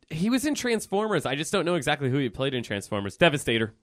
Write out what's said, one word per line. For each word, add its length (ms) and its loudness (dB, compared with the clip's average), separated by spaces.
in, 60 -6
he 140 0
was 140 2
in 120 0
Transformers. 720 0
I 100 -2
just 160 -6
don't 120 2
know 120 2
exactly 340 0
who 80 2
he 100 2
played 240 -4
in 120 -2
Transformers. 520 -4
Devastator. 560 4